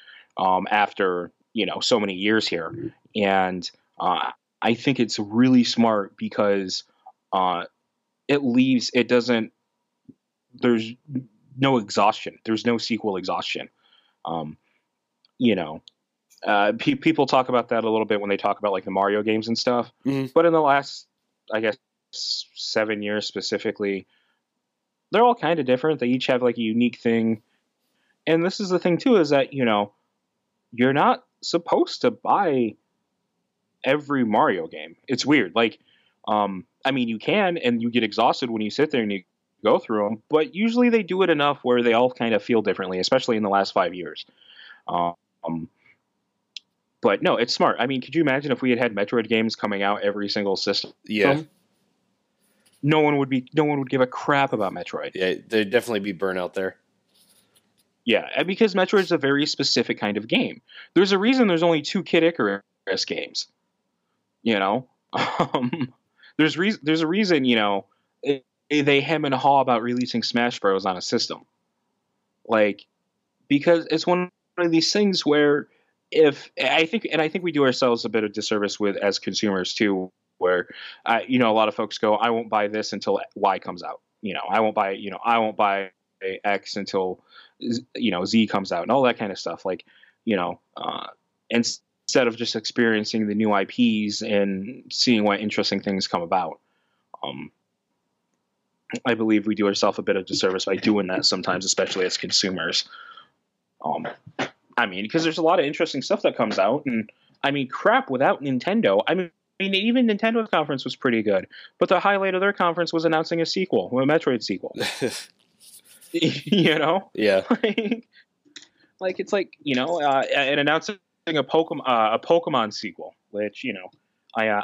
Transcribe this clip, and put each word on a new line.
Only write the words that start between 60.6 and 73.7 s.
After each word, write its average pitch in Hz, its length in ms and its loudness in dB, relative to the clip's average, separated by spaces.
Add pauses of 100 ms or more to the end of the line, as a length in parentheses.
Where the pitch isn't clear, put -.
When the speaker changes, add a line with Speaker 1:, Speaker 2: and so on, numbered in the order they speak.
Speaker 1:
There's 190 180 6
a 196 60 4
reason 240 280 4
there's 170 180 2
only 165 180 4
two 180 200 -4
Kid 165 220 2
Icarus 107 380 0 (440)
games. - 400 -8 (960)
You 110 180 2
know? 104 280 0 (240)
<laughs> - 0 -
Um, 135 800 -4 (440)
there's 151 220 2
re-, 202 240 0
there's 160 180 2
a 165 60 0
reason, 175 380 2
you 123 120 4
know, 101 300 0 (360)
it, 135 220 -2 (260)
they 143 300 4
hem 151 240 -2
and 135 100 0
haw 139 260 4
about 127 220 2
releasing 123 400 -2
Smash 120 380 -2
Bros 98 260 0
on 92 100 0
a 90 40 -10
system. - 460 -4 (1000)
Like, 107 380 0 (640)
because 165 420 2